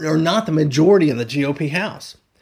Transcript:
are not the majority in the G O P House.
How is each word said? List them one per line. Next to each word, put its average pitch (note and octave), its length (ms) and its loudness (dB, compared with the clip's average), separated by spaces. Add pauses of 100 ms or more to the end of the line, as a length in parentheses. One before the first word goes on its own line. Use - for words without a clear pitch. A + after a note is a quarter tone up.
are D#3 140 0
not F3 260 0
the E3 80 -4
majority D#3 560 4
in B2+ 80 -2
the A#2+ 80 -4
G C#3 220 -2
O C#3+ 80 -2
P D3 140 -6
House. F3+ 500 -8 (240)